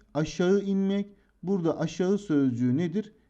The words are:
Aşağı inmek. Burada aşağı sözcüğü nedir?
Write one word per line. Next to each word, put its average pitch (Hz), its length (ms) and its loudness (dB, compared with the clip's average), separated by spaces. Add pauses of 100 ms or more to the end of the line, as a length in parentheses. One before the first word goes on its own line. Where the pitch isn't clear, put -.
(140)
Aşağı 180 480 2
inmek. 196 540 -2 (280)
Burada 170 360 0
aşağı 185 380 0
sözcüğü 131 600 2
nedir? 180 360 -4 (160)